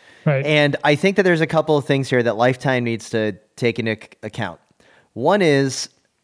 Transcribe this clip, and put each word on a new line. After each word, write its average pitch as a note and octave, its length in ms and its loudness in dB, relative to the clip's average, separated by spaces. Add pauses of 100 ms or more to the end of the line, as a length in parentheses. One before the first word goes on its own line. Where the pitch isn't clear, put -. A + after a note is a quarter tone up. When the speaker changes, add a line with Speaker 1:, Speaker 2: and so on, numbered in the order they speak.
(240)
Speaker 1:
Right. C#3+ 220 0
Speaker 2:
And D3 360 2
I D3+ 120 4
think F#3+ 220 0
that G3+ 80 2
there's E3+ 180 2
a E3 40 2
couple D#3+ 300 0
of C3+ 80 -2
things C3+ 240 0
here B2 140 2
that A2+ 160 0
Lifetime B2+ 460 0
needs A#2 260 -6
to G#2+ 220 -2 (240)
take A#2 220 -2
into A2 220 -4
c-, - 80 -20 (140)
account. G#2 380 -10 (520)
One F3 300 0
is C#3 480 0 (340)